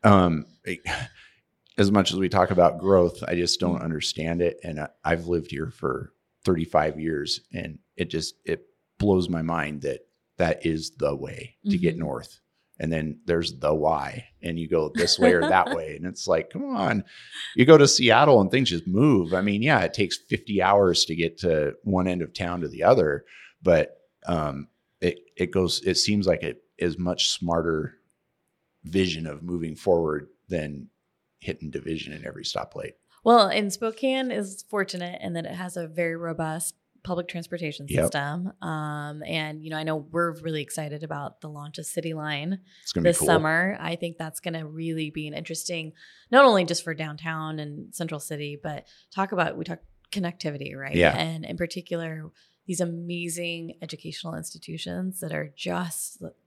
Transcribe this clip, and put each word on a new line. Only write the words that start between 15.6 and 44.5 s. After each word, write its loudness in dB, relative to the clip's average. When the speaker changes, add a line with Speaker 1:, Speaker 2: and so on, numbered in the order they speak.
Speaker 2:
<laughs> -4
Speaker 1:
way. -8
And -10
it's -10
like, 2
come -8
on, -2
you 8
go 12
to 10
Seattle 8
and 2
things 2
just -4
move. 4
I 2
mean, 2
yeah, 4
it 0
takes 0
fifty -2
hours 6
to -6
get -2
to 0
one 2
end -2
of -8
town -4
to -6
the -6
other, 6
but, 4
um, -4
it, 0
it -2
goes, 2
it 2
seems 2
like 2
it -8
is -2
much -2
smarter -2
vision -2
of -10
moving -6
forward 2
than -6
hitting -10
Division -8
in -14
every -14
stoplight. -8
Speaker 2:
Well, 6
and -2
Spokane -4
is -8
fortunate -6
in -8
that -6
it -10
has -8
a -8
very -4
robust -6
public -6
transportation -8
Speaker 1:
Yep. 2
Speaker 2:
system. -4
Um, -6
and, -6
you -12
know, -6
I -4
know -2
we're -2
really -4
excited -8
about -10
the -16
launch -14
of -12
City -6
Line -4
Speaker 1:
It's -8
gonna 0
be 8
Speaker 2:
this 2
Speaker 1:
cool. 2
Speaker 2:
summer. 4
I -4
think -8
that's -10
gonna -8